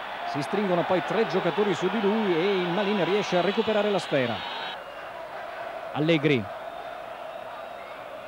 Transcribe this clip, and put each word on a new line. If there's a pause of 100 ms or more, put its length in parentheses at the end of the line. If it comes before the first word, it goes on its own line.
(280)
Si
stringono
poi
tre
giocatori
su
di
lui
e
il
Malin
riesce
a
recuperare
la
sfera. (1600)
Allegri. (1800)